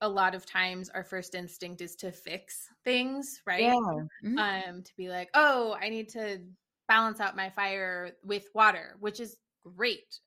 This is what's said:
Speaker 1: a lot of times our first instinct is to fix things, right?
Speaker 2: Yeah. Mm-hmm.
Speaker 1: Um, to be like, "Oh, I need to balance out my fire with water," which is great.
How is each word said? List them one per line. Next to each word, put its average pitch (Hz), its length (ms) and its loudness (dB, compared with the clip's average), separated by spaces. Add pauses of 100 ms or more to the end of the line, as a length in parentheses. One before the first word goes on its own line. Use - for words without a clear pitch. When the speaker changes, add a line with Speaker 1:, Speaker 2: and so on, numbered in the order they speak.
Speaker 1:
a 214 80 2
lot 190 260 2
of 180 100 -10
times 185 440 -2
our 185 140 -6
first 180 320 -10
instinct 175 460 -10
is 170 160 -10
to 185 140 -8
fix - 560 -12 (160)
things, 262 640 0
right? 185 180 2
Speaker 2:
Yeah. 240 100 6 (520)
Mm-hmm. 233 120 -2
Speaker 1:
Um, 190 460 -2
to - 140 -20
be 185 120 -8
like, 180 240 -6
"Oh, 254 460 6
I 196 100 -2
need 220 200 -6
to 214 300 -6 (480)
balance 220 340 6
out 196 160 -2
my 190 140 -2
fire 190 600 -2 (120)
with 202 300 -4
water," 208 460 4
which 208 220 -6
is 220 160 -12 (260)
great. 180 640 -4